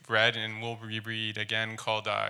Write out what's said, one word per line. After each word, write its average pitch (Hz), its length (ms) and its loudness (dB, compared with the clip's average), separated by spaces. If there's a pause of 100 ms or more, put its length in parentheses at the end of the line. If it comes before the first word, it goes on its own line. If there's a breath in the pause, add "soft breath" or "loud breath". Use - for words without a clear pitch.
read 113 300 6
and 110 240 -4
we'll 117 160 -4
reread 110 600 -4
again 110 380 -2
called, 107 320 -2
uh, 104 220 2